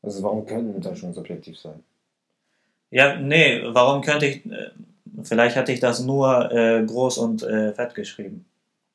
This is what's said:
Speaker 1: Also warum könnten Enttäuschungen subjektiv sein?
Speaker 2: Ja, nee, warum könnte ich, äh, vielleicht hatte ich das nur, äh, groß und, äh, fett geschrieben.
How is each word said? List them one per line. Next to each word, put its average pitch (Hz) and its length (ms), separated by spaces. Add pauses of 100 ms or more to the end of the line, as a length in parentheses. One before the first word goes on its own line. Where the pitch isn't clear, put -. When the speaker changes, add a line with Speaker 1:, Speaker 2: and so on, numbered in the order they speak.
Speaker 1:
Also 98 200
warum 104 240
könnten 110 300
Enttäuschungen 90 400
subjektiv 87 420
sein? 80 260 (1080)
Speaker 2:
Ja, 135 240
nee, 139 500
warum 127 380
könnte 147 240
ich, - 180
äh, - 240 (540)
vielleicht 117 320
hatte 131 160
ich 120 80
das - 220
nur, 131 500
äh, 113 340
groß 123 320
und, 113 240
äh, 107 320
fett 120 220
geschrieben. 104 500 (500)